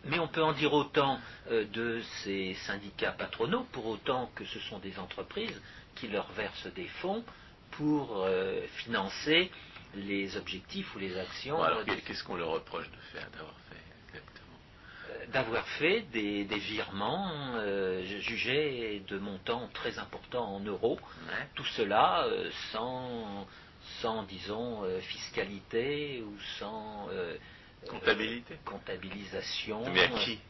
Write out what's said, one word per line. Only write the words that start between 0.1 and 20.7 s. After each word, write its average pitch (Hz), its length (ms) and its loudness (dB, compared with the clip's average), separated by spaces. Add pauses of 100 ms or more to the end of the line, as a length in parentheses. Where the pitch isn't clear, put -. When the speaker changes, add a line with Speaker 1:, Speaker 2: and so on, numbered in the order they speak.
Speaker 1:
on 160 100 4
peut 160 160 4
en 156 80 8
dire 143 220 6
autant, 143 440 6 (320)
euh, 113 140 6
de 113 380 0 (220)
ces 98 280 0 (140)
syndicats 101 460 -2
patronaux, 143 600 0
pour 113 140 -4
autant 120 480 0
que 104 100 -8
ce 101 160 -6
sont 101 200 -6
des 95 180 -8
entreprises 104 640 -6 (320)
qui - 140 -6
leur 101 240 0
versent - 420 -4
des 90 140 -6 (120)
fonds 214 240 0 (460)
pour, 143 520 2
euh, 95 380 4 (240)
financer 117 680 4 (440)
les 98 440 0
objectifs 98 560 -6
ou 104 40 -8
les 92 200 -2
actions, - 400 -2
Speaker 2:
Bon, 80 60 6
alors, 82 160 6
Speaker 1:
euh, - 40 -4
Speaker 2:
qu'est-ce, 98 120 2
Speaker 1:
de - 100 -6
Speaker 2:
qu'est-ce - 180 -6
qu'on 95 120 -4
leur 85 120 0
reproche 80 420 -2
de - 60 -16 (160)
faire, - 200 -10
d'avoir 151 220 -10 (140)
fait - 80 -16 (320)
exactement ? - 500 -16 (520)
Speaker 1:
Euh, - 240 -8
d'avoir 117 320 2
fait 180 340 4 (120)
des, 104 340 2
des 104 120 0
virements, 107 720 0 (260)
euh, 98 500 2
ju-, 98 160 -4
jugés 117 840 0
de 98 120 -4
montants 104 560 -2
très 113 240 -2
importants 113 480 -4
en 98 140 -4
euros. 104 380 2 (300)